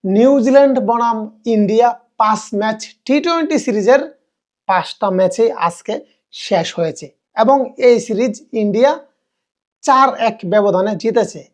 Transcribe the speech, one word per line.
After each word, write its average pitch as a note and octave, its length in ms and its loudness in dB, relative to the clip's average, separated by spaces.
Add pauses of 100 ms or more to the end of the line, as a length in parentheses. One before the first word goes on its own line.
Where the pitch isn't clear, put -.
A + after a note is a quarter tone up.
নিউজিল্যান্ড C4 760 4
বনাম A3+ 640 -4
ইন্ডিয়া A3+ 540 2 (180)
পাঁচ G#3+ 220 0 (160)
ম্যাচ A3 320 -4 (180)
টি D4 160 0
টোয়েন্টি D#4+ 380 -2
সিরিজের A#3+ 600 0 (480)
পাঁচটা F#3+ 420 -2
ম্যাচেই F#3 420 0
আজকে - 480 -6 (320)
শেষ - 480 -4
হয়েছে D#3 300 -6 (260)
এবং B3+ 420 2
এই A#3+ 220 4
সিরিজ A3 520 -4
ইন্ডিয়া A#3 480 0 (800)
চার C4 380 2
এক A3+ 260 -2
ব্যবধানে G3+ 500 0
জিতেছে। G#3 580 -2